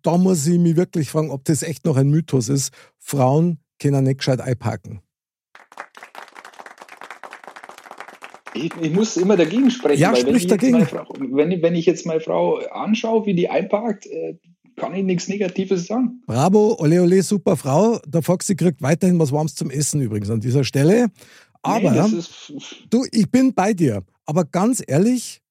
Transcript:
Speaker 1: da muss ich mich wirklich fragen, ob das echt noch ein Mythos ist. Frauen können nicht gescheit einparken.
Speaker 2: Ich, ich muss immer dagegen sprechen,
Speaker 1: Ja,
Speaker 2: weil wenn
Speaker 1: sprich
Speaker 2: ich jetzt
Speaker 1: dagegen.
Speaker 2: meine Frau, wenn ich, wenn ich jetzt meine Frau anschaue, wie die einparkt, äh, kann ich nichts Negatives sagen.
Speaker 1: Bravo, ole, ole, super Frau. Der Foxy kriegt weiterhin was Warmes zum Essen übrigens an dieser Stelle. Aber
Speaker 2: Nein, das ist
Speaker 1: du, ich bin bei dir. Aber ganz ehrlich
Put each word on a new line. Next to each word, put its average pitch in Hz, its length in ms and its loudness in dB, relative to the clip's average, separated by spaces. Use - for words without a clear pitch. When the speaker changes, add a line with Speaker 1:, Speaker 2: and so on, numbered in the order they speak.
Speaker 1:
da 170 160 0
muss 185 280 2
ich 175 140 2
mich 170 160 2
wirklich 170 340 -2
fragen, 156 200 -2
ob 135 160 -10
das 156 180 0
echt 156 220 -8
noch 160 100 0
ein 135 140 4
Mythos 143 400 0
ist. 139 240 -2
Frauen 147 640 0
können 139 240 0
nicht 135 140 0
gescheit 131 240 -2
einparken. 113 580 -6
Speaker 2:
Ich, 156 180 -6
ich 160 100 -2
muss 208 240 0
immer 185 220 2
dagegen 208 340 4
sprechen, 143 300 0
Speaker 1:
Ja, 175 100 6
Speaker 2:
weil 247 140 2
wenn 247 100 2
Speaker 1:
sprich - 20 -
Speaker 2:
ich 180 60 2
jetzt 180 80 -2
Speaker 1:
dagegen. 233 220 4
Speaker 2:
meine 233 120 4
Frau, - 220 -6
wenn 139 340 0
ich, 180 100 -2
wenn 170 140 2
ich 170 100 -2
jetzt 170 200 2
meine 160 140 -2
Frau 170 380 0
anschaue, 214 680 -2
wie 202 80 0
die 175 160 0
einparkt, 214 580 -4
äh, 165 280 -10
kann - 180 -10
ich 196 100 -4
nichts 185 260 -2
Negatives 190 580 -4
sagen. 240 400 -4
Speaker 1:
Bravo, 190 520 2
ole, 160 220 2
ole, 180 220 4
super 196 320 0
Frau. 170 500 0
Der 151 160 -2
Foxy 180 340 -2
kriegt 165 260 -2
weiterhin 175 380 2
was 151 120 0
Warmes 156 240 -2
zum 151 140 -8
Essen 143 320 -2
übrigens 104 280 -4
an 110 120 -2
dieser 123 220 0
Stelle. 175 440 4
Aber 190 300 0
Speaker 2:
Nein, - 40 4
das 214 180 4
ist - 400 -10
Speaker 1:
du, 240 220 0
ich 214 180 2
bin 262 240 4
bei 202 200 0
dir. 131 300 0
Aber 165 180 0
ganz 196 420 -2
ehrlich 220 640 0